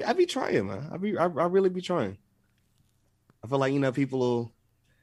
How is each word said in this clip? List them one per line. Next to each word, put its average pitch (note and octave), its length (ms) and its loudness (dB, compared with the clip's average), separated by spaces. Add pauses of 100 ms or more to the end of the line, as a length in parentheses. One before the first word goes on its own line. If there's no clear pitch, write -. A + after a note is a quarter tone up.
I A3+ 60 4
be F4+ 120 4
trying, G3 400 0
man. G#2 260 -8
I - 40 -6
be, F#3+ 200 -2
I, D#3 80 2
I E3 220 0
really F#3+ 240 2
be F#3 100 -6
trying. C3+ 380 -2 (1200)
I A2+ 40 -12
feel C3+ 120 0
like, C3+ 140 2
you C#3+ 60 2
know, C3+ 140 2
people C3+ 260 -2
will, A#2+ 340 0 (500)